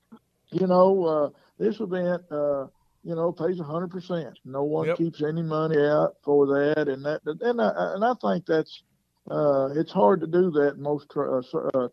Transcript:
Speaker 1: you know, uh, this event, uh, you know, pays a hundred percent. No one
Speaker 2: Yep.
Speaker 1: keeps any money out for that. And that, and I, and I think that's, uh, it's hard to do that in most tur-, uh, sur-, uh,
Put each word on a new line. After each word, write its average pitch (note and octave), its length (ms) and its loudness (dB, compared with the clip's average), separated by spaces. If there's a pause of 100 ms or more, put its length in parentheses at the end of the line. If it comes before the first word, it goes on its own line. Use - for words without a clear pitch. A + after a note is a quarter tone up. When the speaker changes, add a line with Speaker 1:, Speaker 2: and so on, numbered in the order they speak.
(520)
Speaker 1:
you F#3 160 -2
know, F#3 360 6
uh, D#3 260 0 (280)
this G#3+ 220 -2
event, F3+ 420 -4 (100)
uh, C#3+ 360 -2 (360)
you E3 120 -8
know, E3 160 -2
pays E3+ 280 -4
a E3+ 40 -8
hundred E3+ 260 -6
percent. E3+ 560 -8
No C3+ 180 -6
one D3+ 240 -2
Speaker 2:
Yep. E3+ 100 0
Speaker 1:
keeps E3 260 -4
any D#3+ 180 -2
money D#3 420 0
out D3+ 380 2
for C#3+ 240 4
that. C#3+ 420 2
And C3+ 180 -4
that, D3+ 200 -4
and A3 340 -2
I, F3+ 360 -2
and G3+ 100 0
I B3 160 2
think F#3+ 240 -2
that's, D#3+ 380 -2 (460)
uh, C#3+ 460 2
it's E3 160 -2
hard G3 300 6
to E3 60 -6
do F3+ 240 2
that C#3+ 240 2
in C3+ 60 -14
most D3 280 -4
tur-, C3+ 300 -2
uh, - 20 -4
sur-, C#3+ 320 -6
uh, B2 200 -2